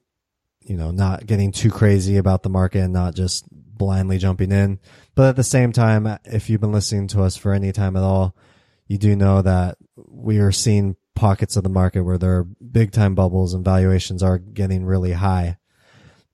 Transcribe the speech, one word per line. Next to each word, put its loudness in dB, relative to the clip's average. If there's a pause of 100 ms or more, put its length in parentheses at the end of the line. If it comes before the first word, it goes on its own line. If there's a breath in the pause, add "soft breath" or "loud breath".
(600)
you -10
know, -6
not -2
getting -2
too -2
crazy 2
about 0
the -4
market 0
and -2
not -2
just -4
blindly -4
jumping -2
in. 0 (360 soft breath)
But 6
at 0
the 0
same 2
time, 0
if -6
you've 0
been 0
listening -2
to 0
us 0
for -2
any -2
time -2
at 0
all, 0 (520 soft breath)
you -4
do 2
know 4
that 0 (180)
we -4
are 4
seeing 0 (200)
pockets 0
of 0
the -2
market 0
where -2
there 0
are 0
big -2
time 2
bubbles 0
and -4
valuations 0
are 2
getting -4
really -2
high. -2 (760 soft breath)